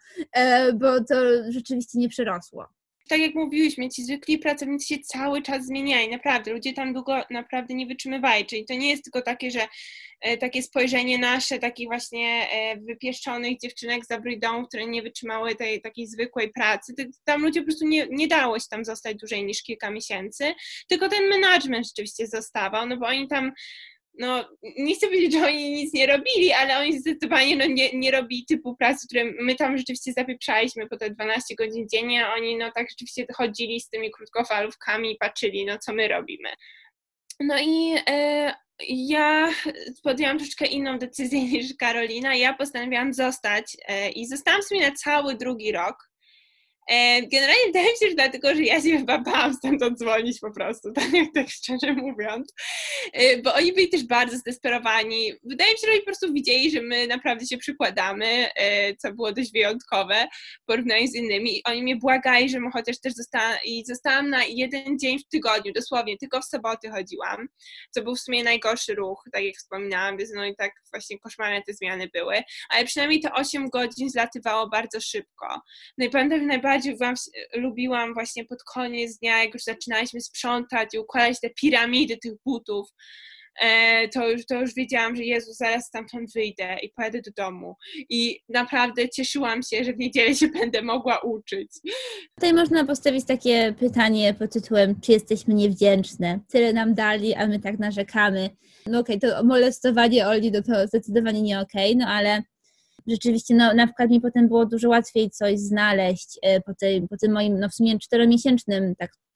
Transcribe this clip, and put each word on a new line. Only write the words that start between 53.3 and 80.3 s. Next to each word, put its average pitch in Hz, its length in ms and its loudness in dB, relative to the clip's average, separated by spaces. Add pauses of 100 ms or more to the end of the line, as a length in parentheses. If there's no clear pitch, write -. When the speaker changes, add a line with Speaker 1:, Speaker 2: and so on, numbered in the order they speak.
Speaker 2:
bo 247 120 2
oni 339 200 4
byli 370 160 4
też 320 140 0
bardzo 240 340 2
zdesperowani. 226 960 -2 (100)
Wydaje 277 300 2
mi 440 60 -2
się, 440 80 -2
że 440 40 4
oni 427 80 6
po 415 60 -4
prostu 370 280 -4
widzieli, 262 380 2
że 302 100 0
my 240 260 -2
naprawdę 247 380 -2
się 247 120 -6
przykładamy, 220 1000 0
e, 202 400 2
co - 180 -8
było 220 180 -4
dość 233 200 -4
wyjątkowe 214 760 0 (360)
w - 20 -20
porównaniu 233 420 2
z 240 80 -6
innymi. 220 420 -2
I - 60 -10
oni 240 200 -4
mnie 254 120 0
błagali, 254 540 4
żebym 247 220 -4
chociaż 233 280 -6
też 262 140 -6
została-, 226 520 -4
i 233 200 -8
zostałam 269 440 0
na 254 140 0
jeden 262 560 -4
dzień 269 200 0
w - 80 -14
tygodniu, 220 460 0
dosłownie, 226 440 -4
tylko 262 240 -6
w - 40 -12
soboty 226 440 -6
chodziłam, 208 580 -8 (440)
co 240 100 -4
był 240 140 -6
w 247 40 -8
sumie 240 240 -2
najgorszy 226 520 -2
ruch, 196 360 -6
tak 196 120 -4
jak 196 120 -6
wspominałam, 196 600 -6
więc 220 180 -8
no 202 100 -6
i 202 100 -6
tak 202 160 -6 (200)
właśnie 208 280 -14
koszmarne 208 480 -6
te 202 60 -10
zmiany 185 400 -8
były. 175 220 -4 (340)
Ale 240 160 2
przynajmniej 302 340 0
te 302 140 -4
osiem 277 360 -4
godzin 247 400 -4
zlatywało 226 600 -2
bardzo 220 320 -4
szybko. - 600 -10 (360)
No 254 80 0
i 247 40 -4
pamiętam, 277 300 2
że 285 60 -2
najbardziej 269 380 2
byłam, 247 320 -4 (380)
lubiłam 240 600 -4
właśnie 233 320 -8
pod 247 180 -16
koniec 240 540 -6
dnia, 226 260 0
jak 226 100 -2
już 247 100 -14
zaczynaliśmy 233 580 -6
sprzątać 240 720 -4